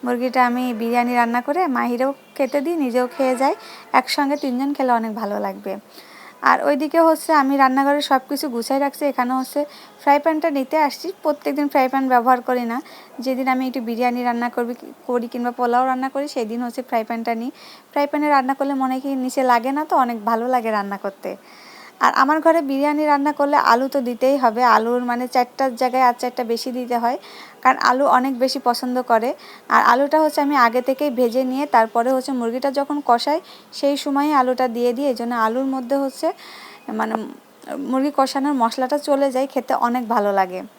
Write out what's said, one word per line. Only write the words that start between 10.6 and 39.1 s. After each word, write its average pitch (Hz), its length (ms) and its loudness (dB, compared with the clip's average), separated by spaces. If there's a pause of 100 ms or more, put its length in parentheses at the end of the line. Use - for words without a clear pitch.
আসছি, 302 300 0 (140)
প্রত্যেকদিন 294 460 -2
ফ্রাই 269 220 2
প্যান 269 180 0
ব্যবহার 247 340 4
করি 247 240 -2
না, 233 120 -4 (420)
যেদিন 254 280 -2
আমি 262 200 0
একটু 254 140 -6
বিরিয়ানি 240 420 -2
রান্না 240 260 -2
করবি, 240 240 -4 (340)
করি 247 200 -2
কিংবা 240 240 -6
পোলাও 247 340 0
রান্না 262 240 -2
করি, 277 180 -6
সেই 254 180 -4
দিন 233 160 -6
হচ্ছে 247 200 -8
ফ্রাই 233 220 -2
প্যানটা 233 320 -6
নিই। 240 160 -8 (400)
ফ্রাই 285 160 0
প্যানে 294 220 -2
রান্না 269 240 2
করলে 277 200 -2
মনে 262 200 -2
হয় 262 80 -6
কি 277 140 -6
নিচে 254 280 -2
লাগে 247 280 2
না, 285 140 -2
তো 311 100 -4
অনেক 240 300 2
ভালো 233 220 0
লাগে 247 240 0
রান্না 202 260 -4
করতে। 196 320 -10 (680)
আর - 160 4
আমার 285 240 4
ঘরে 320 220 4
বিরিয়ানি 294 440 0
রান্না 294 260 2
করলে 285 260 2
আলু 247 300 4
তো 277 140 0
দিতেই 254 360 0
হবে, 240 260 2
আলুর 233 400 4
মানে 240 240 -4
চারটার 247 480 0
জায়গায় 254 280 2
আর 240 160 4
চারটা 254 240 -4
বেশি 233 280 -4
দিতে 247 260 -4
হয়, 233 200 0 (440)
কারণ 254 160 4
আলু 262 280 2
অনেক 262 340 4
বেশি 262 240 0
পছন্দ 247 380 -2
করে। 233 280 0 (400)
আর 233 140 4
আলুটা 269 360 4
হচ্ছে 311 220 2
আমি 285 140 2
আগে 247 260 4
থেকেই 277 280 -2
ভেজে 247 340 0
নিয়ে 262 220 -2
তারপরে 233 460 2
হচ্ছে 262 200 -2
মুরগিটা 247 400 -2
যখন 277 340 -4
কষাই, 285 340 2 (320)
সেই 285 260 0
সময়ই 285 360 0
আলুটা 254 340 2
দিয়ে 240 260 -2
দিই, 269 120 -4
এই 262 100 0
জন্য 233 200 -6
আলুর 233 300 0
মধ্যে 262 300 -4
হচ্ছে 277 320 -2 (600)
মানে 220 240 -4 (640)
মুরগি 269 400 -2
কষানোর 269 360 0
মশলাটা 262 460 0
চলে 277 320 0